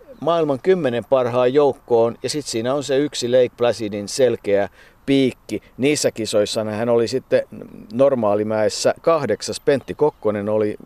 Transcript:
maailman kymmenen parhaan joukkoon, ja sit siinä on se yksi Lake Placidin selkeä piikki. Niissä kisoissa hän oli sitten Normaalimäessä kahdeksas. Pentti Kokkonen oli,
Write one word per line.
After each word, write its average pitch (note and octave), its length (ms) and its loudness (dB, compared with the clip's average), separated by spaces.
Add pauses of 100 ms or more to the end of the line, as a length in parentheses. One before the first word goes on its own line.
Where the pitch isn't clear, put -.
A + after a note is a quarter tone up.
(200)
maailman D#3 420 0
kymmenen C#3 420 0
parhaan B2+ 500 2
joukkoon, A#2+ 680 2
ja B2+ 60 -4
sit D3 180 -8
siinä A#2+ 280 -4
on C#3+ 100 -4
se C3+ 140 0
yksi C#3+ 300 -2
Lake B2 280 4
Placidin G#2 520 -2
selkeä G#2 600 2 (380)
piikki. C3+ 560 0 (140)
Niissä C3+ 340 0
kisoissa G#2+ 540 -2
hän G#2+ 240 -4
oli A#2 200 2
sitten B2+ 340 -2 (500)
Normaalimäessä A2 1080 0
kahdeksas. C3 600 -2
Pentti C3 340 -2
Kokkonen G#2+ 540 -2
oli, G#2+ 380 -2